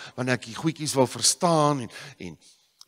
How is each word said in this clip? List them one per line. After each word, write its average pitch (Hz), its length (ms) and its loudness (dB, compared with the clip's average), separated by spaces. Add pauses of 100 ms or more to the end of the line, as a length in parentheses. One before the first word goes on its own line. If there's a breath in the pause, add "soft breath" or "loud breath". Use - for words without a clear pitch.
(160 loud breath)
wanneer 127 220 0
ek - 100 -14
die 110 80 -12
goedjies 147 400 -4
wil 131 120 6
verstaan 147 760 2
en, 95 80 -10 (320 loud breath)
en 85 140 -12 (500 soft breath)